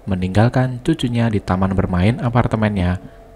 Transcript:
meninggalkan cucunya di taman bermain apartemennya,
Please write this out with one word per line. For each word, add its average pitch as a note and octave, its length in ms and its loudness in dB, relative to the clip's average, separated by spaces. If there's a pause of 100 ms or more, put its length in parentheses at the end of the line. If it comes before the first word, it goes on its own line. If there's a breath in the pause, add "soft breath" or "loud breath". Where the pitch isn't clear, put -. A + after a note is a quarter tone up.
(100)
meninggalkan A2+ 720 0
cucunya A#2+ 480 0
di G#2+ 80 0
taman F#2+ 400 0
bermain F#2 400 2
apartemennya, G#2 800 0 (380 loud breath)